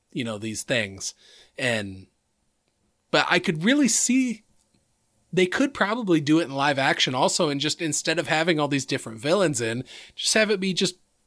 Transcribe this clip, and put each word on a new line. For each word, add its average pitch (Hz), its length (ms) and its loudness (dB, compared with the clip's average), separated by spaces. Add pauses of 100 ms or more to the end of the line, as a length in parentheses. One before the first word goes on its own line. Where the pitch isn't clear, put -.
(120)
you 135 120 -4
know, 110 120 -6
these 107 260 -6
things. 101 520 -4 (420)
And, 104 500 -4 (1040)
but 151 200 4
I 175 80 4
could 175 260 -2
really 269 240 4
see 247 540 0 (880)
they 180 140 2
could 269 260 0
probably 196 480 0
do 147 180 2
it 170 60 0
in 131 60 -8
live 139 280 0
action 143 360 2
also, 160 340 0
and 139 140 -2
just 147 180 -2
instead 160 380 -2
of 160 100 -2
having 160 320 2
all 143 80 2
these 139 160 0
different 113 360 -6
villains 151 420 2
in, 117 200 -2 (320)
just - 200 -2
have 220 160 4
it 196 100 0
be 190 140 0
just, 180 220 -2 (300)